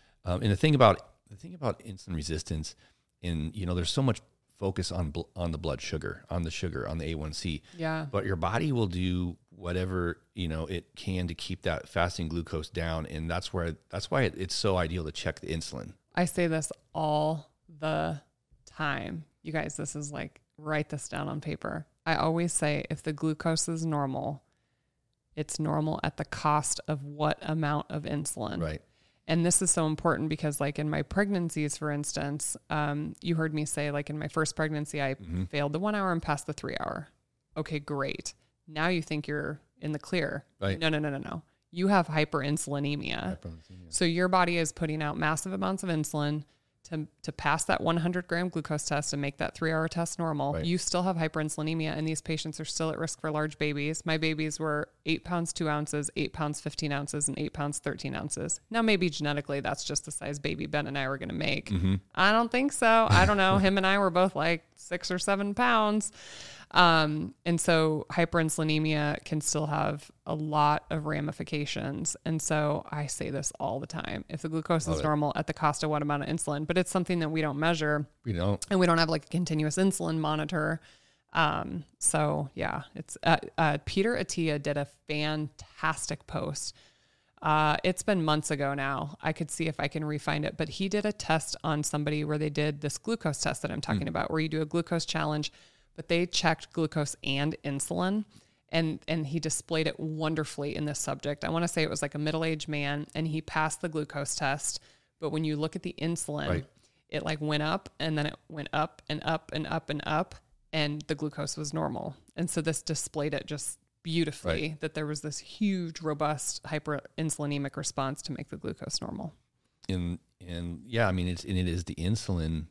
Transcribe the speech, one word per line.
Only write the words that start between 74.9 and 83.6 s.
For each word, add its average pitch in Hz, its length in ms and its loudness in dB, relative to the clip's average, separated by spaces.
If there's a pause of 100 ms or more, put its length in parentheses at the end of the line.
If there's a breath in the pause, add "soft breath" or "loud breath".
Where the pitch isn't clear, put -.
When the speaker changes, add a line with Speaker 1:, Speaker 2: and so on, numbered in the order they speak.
Speaker 2:
is 151 40 0
Speaker 1:
it. 147 40 0
Speaker 2:
normal 151 300 4
at 160 120 0
the - 80 -2
cost 151 280 2
of 156 60 0
what 147 140 0
amount 147 220 0
of - 40 -4
insulin, 156 380 -2
but 175 100 2
it's 180 140 2
something 180 300 2
that 156 100 0
we 160 100 0
don't 147 180 0
measure. 151 480 2 (200)
Speaker 1:
We 110 80 2
don't. 92 340 2
Speaker 2:
And 196 100 4
we 180 60 8
don't 170 140 8
have, 165 100 6
like, 160 160 0
a - 40 -20
continuous 156 480 0
insulin 180 420 2
monitor. 156 640 0 (500 soft breath)
Um, 156 520 2 (160)
so 151 540 2
yeah, - 280 -2 (120)
it's, - 280 -12
uh, 165 160 6 (180)
uh, 151 300 4